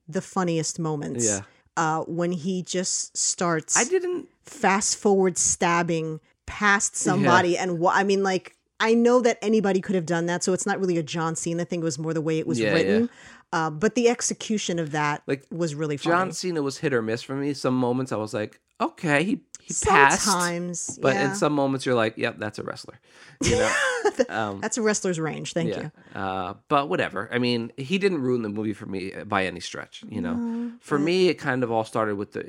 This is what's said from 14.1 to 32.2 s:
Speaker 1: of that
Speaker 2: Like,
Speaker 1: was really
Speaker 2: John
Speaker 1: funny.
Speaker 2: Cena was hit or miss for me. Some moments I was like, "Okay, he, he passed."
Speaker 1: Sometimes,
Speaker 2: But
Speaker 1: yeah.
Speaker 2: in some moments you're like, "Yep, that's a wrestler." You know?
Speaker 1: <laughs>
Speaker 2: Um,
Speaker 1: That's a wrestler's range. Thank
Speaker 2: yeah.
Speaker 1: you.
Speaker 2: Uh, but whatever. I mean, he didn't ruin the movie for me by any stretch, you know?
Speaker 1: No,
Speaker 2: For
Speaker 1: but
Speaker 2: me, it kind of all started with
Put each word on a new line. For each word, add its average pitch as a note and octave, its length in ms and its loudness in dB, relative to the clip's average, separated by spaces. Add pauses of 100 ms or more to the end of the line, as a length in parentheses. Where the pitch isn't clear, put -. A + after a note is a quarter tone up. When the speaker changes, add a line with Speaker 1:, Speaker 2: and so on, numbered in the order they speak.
Speaker 1:
of D#3 120 -4
that D3+ 360 0
Speaker 2:
Like, C3+ 240 -2
Speaker 1:
was E3 240 -4
really D3 220 -4
Speaker 2:
John E3 200 0
Speaker 1:
funny. F#3 160 0
Speaker 2:
Cena E3 280 -4
was C3+ 180 -2
hit D3 140 0
or A#2+ 80 2
miss A2 200 -2
for C3+ 140 -8
me. C#3 180 -2
Some C3 240 0
moments B2+ 340 0
I A#2 60 -2
was G#2+ 160 -4
like, G#2+ 260 -6 (220)
"Okay, D#3+ 420 0
he, A#3 160 -2 (220)
he - 120 -12 (120)
passed." E3+ 400 8
Speaker 1:
Sometimes, F3 760 -2
Speaker 2:
But C3+ 140 4
Speaker 1:
yeah. - 140 0
Speaker 2:
in F#3+ 60 -2
some E3 180 2
moments C3+ 320 0
you're B2+ 100 2
like, A2 220 2
"Yep, A#2 200 -2
that's G#2 220 -6
a - 40 -8
wrestler." - 360 -12 (420)
You - 160 0
know? C5 220 2
Speaker 1:
<laughs> C#5+ 40 2 (460)
Speaker 2:
Um, G#3 320 -4
Speaker 1:
That's A3 160 -4
a B3 40 -2
wrestler's G3+ 380 0
range. D3+ 340 -6
Thank E3 180 0
Speaker 2:
yeah. G2 180 -6 (240)
Speaker 1:
you. - 80 -8
Speaker 2:
Uh, F#2+ 320 -4 (160)
but C#3+ 200 2
whatever. G#2+ 440 -2
I A#2+ 60 0
mean, A#2+ 360 0
he C#3 220 -2
didn't F#3 240 0
ruin B2 220 0
the G#2+ 60 -4
movie G#2+ 240 -4
for G2+ 120 -10
me F#2+ 260 -6 (140)
by G2+ 200 0
any F2 140 -6
stretch, - 480 -12
you - 140 -6
know? - 140 -4
Speaker 1:
No, A#3 440 -4
Speaker 2:
For - 180 -4
Speaker 1:
but C#3+ 60 0
Speaker 2:
me, F3+ 240 4
it D#3+ 80 2
kind C3 280 -2
of A2+ 80 -2
all A2+ 120 0
started A2 320 -2
with G2+ 180 -8